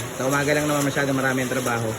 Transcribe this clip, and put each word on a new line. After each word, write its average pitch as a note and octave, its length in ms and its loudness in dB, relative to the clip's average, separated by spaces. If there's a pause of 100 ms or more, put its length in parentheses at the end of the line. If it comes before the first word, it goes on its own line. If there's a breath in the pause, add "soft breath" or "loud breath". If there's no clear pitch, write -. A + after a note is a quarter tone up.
(140)
Sa C3 160 -2
umaga C#3+ 240 2
lang D3+ 160 2
naman C#3+ 160 2
masyado C#3 240 0
marami C3 320 2
ang B2 80 -2
trabaho. A#2+ 480 0